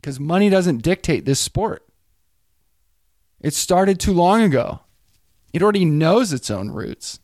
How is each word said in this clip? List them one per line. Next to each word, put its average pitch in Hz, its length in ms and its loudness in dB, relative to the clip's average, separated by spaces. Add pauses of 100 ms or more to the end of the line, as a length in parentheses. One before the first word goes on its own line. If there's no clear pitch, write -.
'cause 135 200 -12
money 180 280 2
doesn't 175 340 2
dictate 165 420 -2
this 135 160 0
sport. - 440 -6 (1600)
It 147 120 -4
started 190 460 0
too 202 140 0
long 185 300 4
ago. 139 380 0 (720)
It 170 100 -2
already 202 220 2
knows 165 480 2
its 127 180 -6
own 104 200 -6
roots. - 540 -12